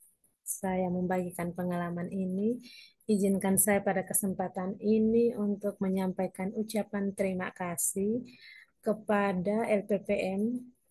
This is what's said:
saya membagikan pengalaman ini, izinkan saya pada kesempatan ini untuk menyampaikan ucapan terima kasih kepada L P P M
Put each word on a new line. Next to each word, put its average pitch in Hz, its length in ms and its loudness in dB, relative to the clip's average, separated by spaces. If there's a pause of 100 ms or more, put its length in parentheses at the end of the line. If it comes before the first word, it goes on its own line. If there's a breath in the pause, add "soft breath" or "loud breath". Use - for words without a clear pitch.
(400)
saya 185 460 -2
membagikan 180 640 -2
pengalaman 175 560 -2
ini, 190 480 -2 (560 loud breath)
izinkan 196 480 4
saya 202 240 4
pada 185 240 0
kesempatan 185 720 -2
ini 220 560 4
untuk 202 480 -2
menyampaikan 190 720 0
ucapan 208 640 -2
terima 185 320 -2
kasih 196 720 -2 (560 loud breath)
kepada 202 880 0
L 202 240 2
P 202 160 2
P - 20 -2 (300)
M 208 40 0 (480)